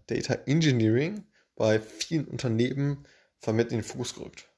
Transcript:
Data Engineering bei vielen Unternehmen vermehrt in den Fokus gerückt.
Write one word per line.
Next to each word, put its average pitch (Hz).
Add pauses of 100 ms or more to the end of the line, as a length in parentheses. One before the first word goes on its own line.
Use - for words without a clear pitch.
Data - (100)
Engineering 143 (320)
bei 110
vielen -
Unternehmen 135 (320)
vermehrt 117
in 117
den 101
Fokus -
gerückt. - (100)